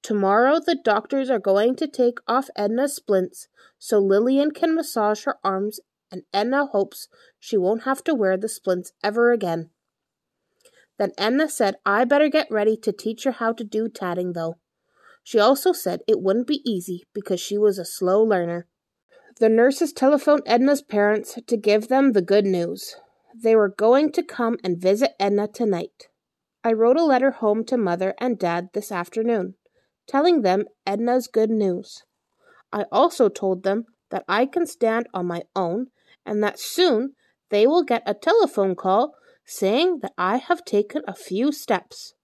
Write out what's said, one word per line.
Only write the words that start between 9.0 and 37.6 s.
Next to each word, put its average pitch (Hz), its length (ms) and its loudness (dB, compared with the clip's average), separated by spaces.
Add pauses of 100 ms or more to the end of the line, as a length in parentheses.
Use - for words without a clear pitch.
ever 233 300 2
again. 165 380 -4 (1300)
Then - 200 -2
Edna 269 320 0
said, 196 260 0 (100)
"I 208 200 2
better 285 240 2
get 208 200 0
ready 220 280 0
to 208 160 -4
teach 226 320 -8
her 262 80 -2
how 226 180 -4
to 226 140 -8
do 220 240 -4
tatting, 180 420 -6
though." 170 240 -6 (680)
She - 140 -2
also 269 360 4
said 180 340 -6
it 214 140 2
wouldn't 208 260 0
be 285 160 -4
easy 185 400 -6 (100)
because 190 280 -4
she 202 160 -6
was 208 200 2
a 180 60 -10
slow 190 400 0
learner. 175 440 -2 (760)
The 220 80 4
nurses 262 420 2
telephoned 285 540 2
Edna's 262 360 2
parents 208 640 -2
to 233 120 -2
give 214 320 2
them 269 240 4
the 202 80 4
good 202 240 2
news. 175 500 -4 (420)
They 226 200 2
were 208 100 4
going 254 460 4
to 349 100 -2
come 233 400 -4
and 175 180 -4
visit 202 380 2
Edna 202 300 0
tonight. 202 580 -4 (560)
I 233 80 2
wrote 226 240 4
a 330 80 2
letter 269 280 4
home 220 340 0
to 262 100 -2
Mother 190 420 0
and 240 220 -4
Dad 175 340 -2
this 196 160 -8
afternoon, 196 680 -4 (520)
telling 302 360 2
them 196 200 2 (240)
Edna's 240 400 0
good 220 220 0
news. 202 540 -2 (680)
I 208 180 -4
also 262 380 2
told 190 360 -2
them 202 200 -2 (280)
that 190 180 -6
I 220 160 2
can 339 200 -2
stand 233 480 -2
on 180 140 -4
my 170 140 -6 (160)
own 190 300 -2 (380)
and 208 160 -2
that 208 160 -2
soon 277 580 0 (340)
they 208 180 4